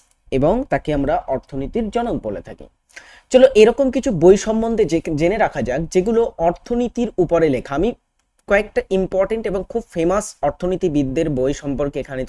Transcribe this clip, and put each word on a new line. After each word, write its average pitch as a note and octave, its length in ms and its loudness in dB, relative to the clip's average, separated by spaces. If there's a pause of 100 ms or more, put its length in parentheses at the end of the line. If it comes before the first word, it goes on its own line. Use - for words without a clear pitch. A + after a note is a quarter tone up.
(320)
এবং E3 380 2
তাকে D3 240 -2
আমরা C#3+ 220 0 (120)
অর্থনীতির C#3 640 -6
জনক A#3 340 -2
বলে G2 180 -8
থাকি। - 240 -18 (640)
চলো B3+ 260 8
এরকম A#3+ 360 6
কিছু C4 200 -2
বই F#3 260 6
সম্বন্ধে A3 480 -2
জে-, D#3+ 300 -2
জেনে E3+ 220 0
রাখা D#3 240 0
যাক B2 200 -2 (120)
যেগুলো A3 440 0
অর্থনীতির A#3 800 -2
উপরে E3 320 2
লেখা। C3 260 -4
আমি G3 180 0 (540)
কয়েকটা G#3 420 0
ইম্পর্টেন্ট F#3+ 580 -2
এবং F#3+ 220 -4
খুব A3+ 140 -6 (100)
ফেমাস F#3 480 -2
অর্থনীতিবিদদের D#3+ 880 -2
বই C3+ 240 0
সম্পর্কে C#3+ 460 -6
এখানে C3 300 -8